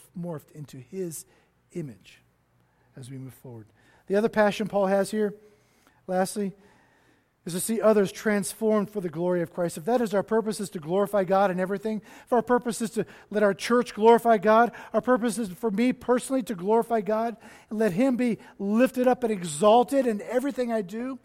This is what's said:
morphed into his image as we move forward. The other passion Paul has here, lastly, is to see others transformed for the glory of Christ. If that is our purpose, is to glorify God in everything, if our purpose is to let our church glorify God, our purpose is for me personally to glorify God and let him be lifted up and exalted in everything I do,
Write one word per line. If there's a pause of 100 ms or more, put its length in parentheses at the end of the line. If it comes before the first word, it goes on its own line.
(200)
morphed
into
his (480)
image (720)
as
we
move
forward. (400)
The
other
passion
Paul
has
here, (720)
lastly, (920)
is
to
see
others
transformed
for
the
glory
of
Christ.
If
that
is
our
purpose,
is
to
glorify
God
in
everything, (200)
if
our
purpose
is
to (260)
let
our
church
glorify
God, (220)
our
purpose
is
for
me
personally
to
glorify
God (340)
and
let
him
be (220)
lifted
up
and
exalted
in
everything
I
do,